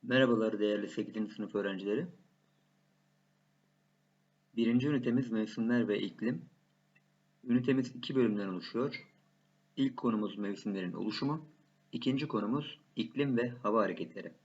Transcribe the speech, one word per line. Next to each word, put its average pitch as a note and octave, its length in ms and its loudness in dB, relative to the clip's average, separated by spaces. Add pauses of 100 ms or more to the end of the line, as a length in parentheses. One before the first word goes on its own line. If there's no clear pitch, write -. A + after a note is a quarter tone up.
(140)
Merhabalar A2 460 4
değerli G#2 300 2
sekizinci G#2+ 440 -4
sınıf G#2 220 -6
öğrencileri. G2+ 520 -2 (2500)
Birinci A#2 320 4
ünitemiz B2 440 2
mevsimler A2+ 560 2
ve G#2 120 2
iklim. G#2+ 460 -4 (1000)
Ünitemiz B2 520 2
iki - 200 -6
bölümden G#2+ 320 4
oluşuyor. G#2 580 -4 (720)
İlk C3+ 200 0
konumuz G#2+ 400 0
mevsimlerin G2 560 -4
oluşumu, G#2+ 560 -4 (420)
ikinci C3+ 360 -2
konumuz A#2 520 -2 (160)
iklim B2+ 420 -2
ve B2 120 0
hava A2 320 0
hareketleri. F#2 500 -4 (140)